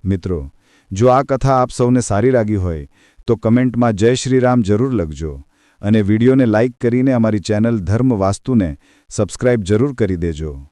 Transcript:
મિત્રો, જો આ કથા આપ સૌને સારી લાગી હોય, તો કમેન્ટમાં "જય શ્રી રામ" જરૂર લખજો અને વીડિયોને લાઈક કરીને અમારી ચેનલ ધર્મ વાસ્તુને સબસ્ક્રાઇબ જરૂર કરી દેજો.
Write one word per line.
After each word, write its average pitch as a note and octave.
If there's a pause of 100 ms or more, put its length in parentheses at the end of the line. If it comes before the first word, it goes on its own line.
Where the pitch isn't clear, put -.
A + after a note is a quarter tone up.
મિત્રો, F2 (400)
જો G2+
આ C3
કથા C3
આપ B2+
સૌને B2
સારી A2+
લાગી G#2+
હોય, E2+ (400)
તો A#2+
કમેન્ટમાં A#2+
"જય A2+
શ્રી B2+
રામ" B2
જરૂર G#2+
લખજો D2+ (380)
અને G#2+
વીડિયોને A#2
લાઈક A#2
કરીને B2+
અમારી A2
ચેનલ G#2+
ધર્મ A2
વાસ્તુને F#2+ (320)
સબસ્ક્રાઇબ A2+
જરૂર G#2+
કરી G2
દેજો. D2+